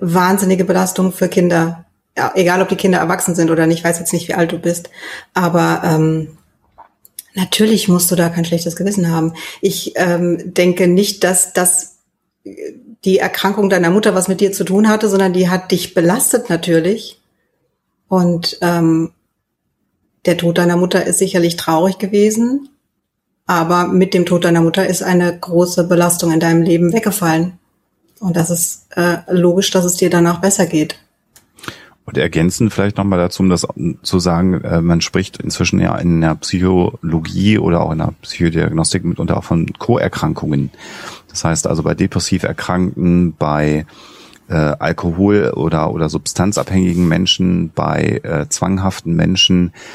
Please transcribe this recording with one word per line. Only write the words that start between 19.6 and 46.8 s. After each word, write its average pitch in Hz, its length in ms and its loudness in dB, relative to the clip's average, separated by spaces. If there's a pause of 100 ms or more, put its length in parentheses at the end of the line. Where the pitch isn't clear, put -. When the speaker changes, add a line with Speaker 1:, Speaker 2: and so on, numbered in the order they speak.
Speaker 1:
der 170 100 2
Tod 170 220 0
deiner 175 180 2
Mutter 175 280 2
ist - 120 -2
sicherlich 170 380 0
traurig 170 420 0
gewesen, 214 720 0 (800)
aber 175 400 2
mit 185 260 2
dem 175 140 2
Tod 175 180 0
deiner 170 160 4
Mutter 165 240 2
ist 180 160 -2
eine 175 360 2
große 175 500 0
Belastung 170 440 2
in 160 80 2
deinem 165 220 4
Leben 170 320 2
weggefallen. 180 640 0 (640)
Und 180 180 -2
das 170 140 0
ist, - 340 -6 (100)
äh, 175 220 0 (160)
logisch, 175 380 2
dass 185 120 2
es 175 120 0
dir 180 160 2
danach 170 300 2
besser 190 260 2
geht. 151 300 -2 (1080)
Speaker 2:
Und - 120 -8
ergänzend 85 560 0
vielleicht 101 240 -2
nochmal 98 220 2
dazu, 87 240 0
um 92 60 4
das 87 160 2 (360)
zu - 180 -2
sagen, 87 420 0
äh, 85 200 0
man 85 180 2
spricht - 380 -4
inzwischen - 420 -2
ja 87 180 0
in 85 220 2
der 80 160 2
Psychologie 90 1200 0
oder 82 240 2
auch 80 120 -2
in 80 60 -4
der 80 220 -2
Psychodiagnostik 82 840 -2
mitunter 85 320 -2
auch - 80 -8
von 82 340 0
Co-Erkrankungen. 73 880 -2 (600)
Das - 160 -6
heißt 82 200 -2
also 80 180 0
bei 82 120 -2
depressiv 95 480 -2
Erkrankten, 87 960 0
bei, 76 460 0 (640)
äh, 85 40 -4
Alkohol- 82 1000 0
oder, 78 380 0
oder 80 160 -2
substanzabhängigen 90 1000 0